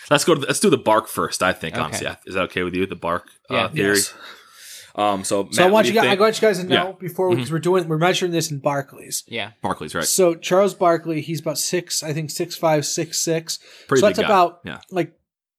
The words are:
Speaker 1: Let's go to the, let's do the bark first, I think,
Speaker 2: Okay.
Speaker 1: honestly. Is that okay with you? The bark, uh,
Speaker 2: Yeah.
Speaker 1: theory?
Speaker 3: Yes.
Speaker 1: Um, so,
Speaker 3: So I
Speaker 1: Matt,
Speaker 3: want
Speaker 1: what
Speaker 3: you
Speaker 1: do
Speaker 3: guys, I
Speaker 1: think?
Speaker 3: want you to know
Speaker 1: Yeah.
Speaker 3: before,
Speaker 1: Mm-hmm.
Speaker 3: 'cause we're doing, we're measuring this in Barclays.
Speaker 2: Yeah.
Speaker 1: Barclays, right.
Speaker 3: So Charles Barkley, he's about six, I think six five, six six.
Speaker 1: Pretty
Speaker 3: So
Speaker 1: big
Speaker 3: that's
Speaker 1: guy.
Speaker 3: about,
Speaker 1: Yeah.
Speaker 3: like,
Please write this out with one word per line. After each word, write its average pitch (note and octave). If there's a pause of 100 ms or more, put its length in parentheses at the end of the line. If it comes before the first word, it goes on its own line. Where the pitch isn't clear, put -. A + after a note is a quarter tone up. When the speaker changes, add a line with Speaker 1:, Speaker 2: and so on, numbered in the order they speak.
(100)
Speaker 1:
Let's C#3+
go E3+
to C#3+
the, C3
let's C#3+
do G#3+
the D3
bark A2
first, -
I F#2
think, E2
Speaker 2:
Okay. D#2+
Speaker 1:
honestly. - (180)
Is F#2
that F#2
okay F2+
with F2+
you? F#2
The F2
bark, E2+ (220)
uh, B2+
Speaker 2:
Yeah. A#2
Speaker 1:
theory? G2+
Speaker 3:
Yes. - (800)
Speaker 1:
Um, G2+
so, G2+
Speaker 3:
So A2+
I F#3
Speaker 1:
Matt, F#3+
Speaker 3:
want -
Speaker 1:
what G#3+
Speaker 3:
you F#3
Speaker 1:
do -
Speaker 3:
guys, A3+
I -
Speaker 1:
think? G3
Speaker 3:
want G#3+
you G#3+ (100)
to F#3
know C3+ (140)
Speaker 1:
Yeah. F#3+
Speaker 3:
before, F#3
Speaker 1:
Mm-hmm. F3
Speaker 3:
'cause B2
we're D#3+
doing, F3
we're D#3+
measuring F3
this D#3+
in C#3+
Barclays. C#3+
Speaker 2:
Yeah. A2 (100)
Speaker 1:
Barclays, F2+
right. E2
Speaker 3:
So F3
Charles F#3
Barkley, D#3+
he's D#3+
about D#3+
six, -
I D#3
think D3+
six E3+
five, D#3
six -
six. E3 (300)
Speaker 1:
Pretty C#3
Speaker 3:
So G#3
Speaker 1:
big F#3
Speaker 3:
that's G#3+
Speaker 1:
guy. G#3+
Speaker 3:
about, F3
Speaker 1:
Yeah. D2 (100)
Speaker 3:
like, F3 (440)